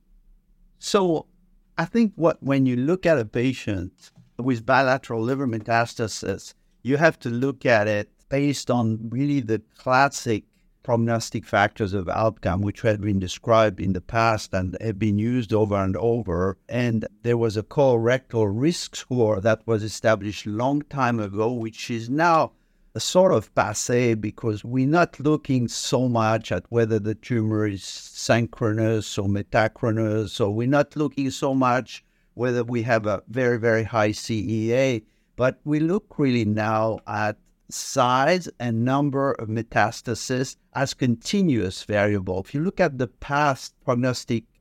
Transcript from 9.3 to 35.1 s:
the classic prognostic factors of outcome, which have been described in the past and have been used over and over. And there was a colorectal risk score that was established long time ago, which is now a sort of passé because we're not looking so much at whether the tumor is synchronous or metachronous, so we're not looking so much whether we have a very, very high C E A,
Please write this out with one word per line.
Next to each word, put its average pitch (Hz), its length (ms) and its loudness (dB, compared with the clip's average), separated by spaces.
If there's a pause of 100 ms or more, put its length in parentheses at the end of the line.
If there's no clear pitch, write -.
the 110 200 -2 (160)
classic 127 680 0 (400)
prognostic 117 600 0
factors 101 520 0
of 92 120 -4
outcome, 101 540 0
which 104 200 -4
have 104 200 2
been 98 180 0
described 110 600 2
in 95 140 -2
the 90 80 -4
past 113 520 0
and 92 260 -2
have 107 200 -4
been 104 180 2
used 117 340 -2
over 104 260 2
and 95 200 -2
over. 95 600 -2 (100)
And 113 380 -2 (160)
there 120 140 2
was 113 200 0
a 104 60 -2
colorectal 120 920 2
risk 147 420 -2
score 107 460 0
that 110 240 0
was 113 160 0
established 107 640 -2
long 127 380 -2
time 120 360 -2
ago, 104 340 -2
which 113 360 -8
is 113 180 -6
now 156 440 2 (420)
a - 60 -6
sort 185 340 4
of 110 220 -2
passé 117 680 0
because 107 420 -6
we're 131 240 0
not 165 320 2
looking 135 480 0
so 127 400 -2
much 113 440 0
at - 180 -2
whether 113 300 2
the 104 160 -4
tumor 110 500 -2
is 98 180 -6
synchronous 113 1300 -2
or 101 100 -2
metachronous, 110 1040 0
so 104 220 -2
we're 113 160 -2
not 143 280 2
looking 139 360 -2
so 135 240 -2
much 127 500 -2 (300)
whether 120 280 0
we 120 200 -2
have 110 240 2
a 101 200 -2
very, 123 300 0
very 113 260 2
high 107 280 0
C 107 360 -4
E 110 260 -2
A, 131 300 0 (320)